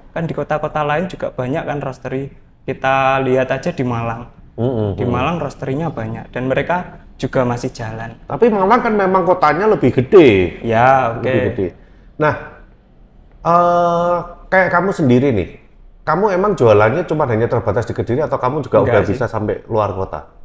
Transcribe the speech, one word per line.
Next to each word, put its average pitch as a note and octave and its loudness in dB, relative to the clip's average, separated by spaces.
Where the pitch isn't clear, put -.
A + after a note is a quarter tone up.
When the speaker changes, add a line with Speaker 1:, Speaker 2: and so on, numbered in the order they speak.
Speaker 1:
Kan E3 -6
di D3 -6
kota-kota D3+ -4
lain D3+ -2
juga C3+ -8
banyak C3 -6
kan D3+ -6
roastery. C3+ -8
Kita C3+ 0
lihat B2+ 0
aja C3+ -4
di D#3+ -4
Malang. A#2 -6
Speaker 2:
Mm-mm, A2 -2
Speaker 1:
Di A2 -4
Speaker 2:
mm-mm. A#2+ -2
Speaker 1:
Malang D3 -2
roasterinya C#3 -6
banyak A2+ -10
dan B2+ -4
mereka E3 -4
juga C3+ -2
masih B2 -4
jalan. A2+ -12
Speaker 2:
Tapi A3 2
Malang G#3 2
kan A#3 -2
memang F#3+ 2
kotanya F3 2
lebih C#3+ 2
gede. A#2+ 6
Speaker 1:
Ya, A#2+ 2
oke. A#2 -8
Speaker 2:
Lebih B2+ 0
gede. G2 -4
Nah, D3+ 0
eh, F3 2
kayak F#3 2
kamu F3+ 0
sendiri C3 2
nih, G2 -2
kamu F#3 0
emang G3 0
jualannya A2+ 4
cuma D#3 -2
hanya A#2 0
terbatas A2+ -2
di G#2 -8
Kediri A#2+ -2
atau C#3 -2
kamu C3 -2
juga A2+ 0
Speaker 1:
Enggak G#2+ 0
Speaker 2:
udah G2+ 4
Speaker 1:
sih. G2 -4
Speaker 2:
bisa A#2 -2
sampai G#2 -4
luar G#2+ -2
kota? F#2+ -8